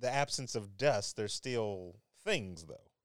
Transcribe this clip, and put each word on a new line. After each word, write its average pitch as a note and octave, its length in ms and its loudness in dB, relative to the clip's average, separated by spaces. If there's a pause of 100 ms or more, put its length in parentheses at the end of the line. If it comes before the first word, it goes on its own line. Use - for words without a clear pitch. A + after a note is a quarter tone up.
the B2+ 100 2
absence C#3 440 0
of G2+ 220 -4
dust, A#2+ 400 4
there's G#2 180 -2
still G2+ 640 -2 (280)
things, F#2 420 -2
though. - 240 -16 (140)